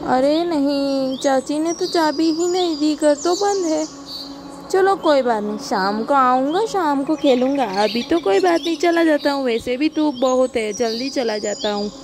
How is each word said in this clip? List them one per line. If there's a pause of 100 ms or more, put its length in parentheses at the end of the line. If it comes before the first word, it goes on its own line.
(120)
अरे
नहीं,
चाची
ने
तो
चाबी
ही
नहीं
दी,
घर
तो
बंद
है। (880)
चलो
कोई
बात
नहीं,
शाम
को
आऊँगा,
शाम
को
खेलूँगा, (180)
अभी
तो
कोई
बात
नहीं,
चला
जाता
हूँ।
वैसे
भी
धूप
बहुत
है,
जल्दी
चला
जाता
हूँ। (140)